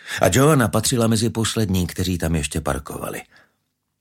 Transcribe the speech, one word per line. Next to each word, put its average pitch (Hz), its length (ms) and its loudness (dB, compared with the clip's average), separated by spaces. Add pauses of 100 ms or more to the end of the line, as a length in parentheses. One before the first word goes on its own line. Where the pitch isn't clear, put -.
(200)
A - 120 4
Joanna 131 360 4
patřila 113 380 0
mezi 113 240 2
poslední, 98 560 0
kteří 92 320 -4
tam 82 160 0
ještě 78 260 -2
parkovali. - 600 -6 (800)